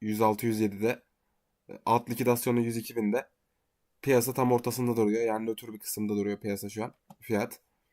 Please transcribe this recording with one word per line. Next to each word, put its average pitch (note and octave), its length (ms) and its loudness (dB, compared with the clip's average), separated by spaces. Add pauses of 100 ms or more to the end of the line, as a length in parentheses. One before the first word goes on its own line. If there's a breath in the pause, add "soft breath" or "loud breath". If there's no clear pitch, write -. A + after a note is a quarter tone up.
yüz G#2+ 200 -2
altı, G#2+ 260 2
yüz A2 140 0
yedide. G#2+ 420 0 (840)
Alt A#2 240 2
likidasyonu A#2+ 500 2
yüz A#2 160 -2
iki A#2 200 -8
binde. A2+ 320 0 (720)
Piyasa B2+ 320 2
tam B2+ 180 4
ortasında A#2+ 440 0
duruyor. A2 260 2
Yani A2+ 240 -2
nötr A2+ 260 -6
bir G#2+ 60 -14
kısımda G#2+ 380 -4
duruyor G2+ 240 -2
piyasa G2+ 280 -6
şu G#2+ 160 -6
an. B2 100 -10 (260)
Fiyat. A2+ 400 -4 (320)